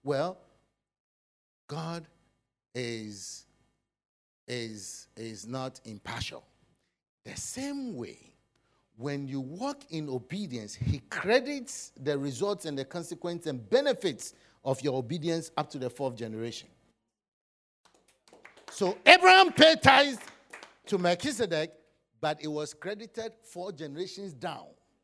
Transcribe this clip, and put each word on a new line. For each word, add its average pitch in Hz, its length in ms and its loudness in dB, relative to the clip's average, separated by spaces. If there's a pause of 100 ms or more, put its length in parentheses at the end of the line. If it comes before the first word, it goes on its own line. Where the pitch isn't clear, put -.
Well, 147 320 -2 (1300)
God 160 400 -8 (680)
is 110 720 -10 (1000)
is, 113 720 -10
is 110 300 -12
not 131 380 -8
impartial. - 600 -10 (800)
The - 120 -14
same 269 580 -8
way, 120 240 -10 (760)
when 143 300 -6
you 135 140 -6
walk 214 500 -8
in 156 180 -6
obedience, 127 680 -6
he - 260 0 (100)
credits 254 920 0
the 143 180 0
results 147 460 -4
and 143 140 -6
the 135 60 -4
consequence 170 600 -8
and 123 240 -6
benefits 240 640 2 (300)
of 135 180 0
your 135 120 0
obedience 160 600 -2
up 151 140 -2
to 147 80 -10
the 127 120 -4
fourth 131 260 -4
generation. 113 520 -8 (2000)
So 190 260 0 (100)
Abraham 370 460 10
paid 320 300 8
tithes 269 360 6 (680)
to 196 120 0
Melchizedek, 180 760 0 (480)
but 151 220 -4
it 156 60 -6
was 151 260 -6
credited 220 580 -10 (100)
four 180 300 -12
generations 165 600 -10
down. 139 340 -10 (380)